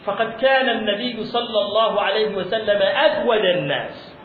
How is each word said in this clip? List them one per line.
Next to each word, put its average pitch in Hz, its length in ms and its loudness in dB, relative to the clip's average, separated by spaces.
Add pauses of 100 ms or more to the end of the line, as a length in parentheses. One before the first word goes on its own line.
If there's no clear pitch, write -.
فقد 214 360 -4
كان 262 280 4
النبي 220 540 -4
صلى 226 380 -2
الله 202 400 0
عليه 196 340 0
وسلم 202 460 0
أجود 226 640 2
الناس 147 800 -2